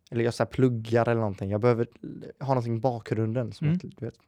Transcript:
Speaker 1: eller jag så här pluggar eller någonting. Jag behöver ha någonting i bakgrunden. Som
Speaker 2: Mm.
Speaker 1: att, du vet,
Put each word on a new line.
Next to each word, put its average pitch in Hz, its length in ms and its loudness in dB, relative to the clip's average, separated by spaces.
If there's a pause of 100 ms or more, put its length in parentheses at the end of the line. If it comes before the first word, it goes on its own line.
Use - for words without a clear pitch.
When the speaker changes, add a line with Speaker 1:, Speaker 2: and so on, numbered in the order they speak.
(120)
Speaker 1:
eller 117 120 0
jag 117 100 2
så - 100 -2
här - 80 -2
pluggar 117 580 2
eller 117 120 2
någonting. 98 280 -4
Jag 104 120 0
behöver 120 260 4 (520)
ha 131 80 -6
någonting 117 280 0
i 113 40 -4
bakgrunden. 113 760 -2
Som 151 140 -2
Speaker 2:
Mm. 175 100 2
Speaker 1:
att, - 220 -10
du 113 60 -8
vet, 120 80 -10 (140)